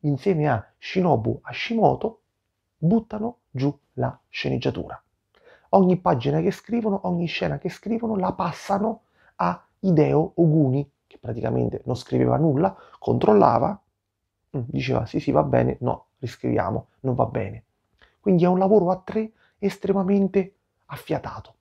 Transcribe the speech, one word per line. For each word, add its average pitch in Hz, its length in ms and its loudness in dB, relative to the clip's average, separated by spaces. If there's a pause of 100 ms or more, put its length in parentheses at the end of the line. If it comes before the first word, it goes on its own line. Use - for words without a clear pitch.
insieme 151 480 0
a 117 160 0 (120)
Shinobu 127 640 0
Hashimoto, 202 760 -2 (560)
buttano 214 640 0 (120)
giù 139 260 -2 (180)
la 127 240 -4 (100)
sceneggiatura. - 720 -4 (720)
Ogni 185 280 4
pagina 147 420 -2
che 175 100 0
scrivono, 214 540 -4
ogni 175 220 -4
scena 156 320 -4
che 180 100 -8
scrivono 220 480 -6
la 185 160 -2
passano 202 680 -4 (340)
a 175 260 -4 (180)
Hideo 151 560 4
Oguni, 147 540 4 (160)
che - 120 -20
praticamente 120 680 -4
non 123 120 -4
scriveva 123 400 0
nulla, 151 400 2 (220)
controllava, 208 840 2 (760)
mm, 139 100 -4
diceva: 123 400 -2
"Sì, - 140 -4
sì, 143 100 -4
va 156 120 2
bene, 127 380 0
no, - 260 -4 (120)
riscriviamo, 117 680 -4 (140)
non 131 140 -2
va 123 120 2
bene". 110 380 -8 (560)
Quindi 180 240 2
è 180 40 4
un 180 100 2
lavoro 190 320 4
a 185 140 -2
tre 220 280 -6 (260)
estremamente 196 960 0 (320)
affiatato - 760 -8